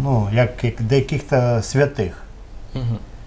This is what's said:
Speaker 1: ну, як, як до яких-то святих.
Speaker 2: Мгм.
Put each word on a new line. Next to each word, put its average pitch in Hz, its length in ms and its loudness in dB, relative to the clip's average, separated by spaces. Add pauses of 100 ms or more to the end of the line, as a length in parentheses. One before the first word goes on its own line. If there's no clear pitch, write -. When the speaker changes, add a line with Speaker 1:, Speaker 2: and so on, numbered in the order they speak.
Speaker 1:
ну, 120 300 2
як, 120 300 2
як 120 180 0
до 113 140 2
яких-то 127 680 2
святих. 131 640 0 (500)
Speaker 2:
Мгм. 117 240 -2 (300)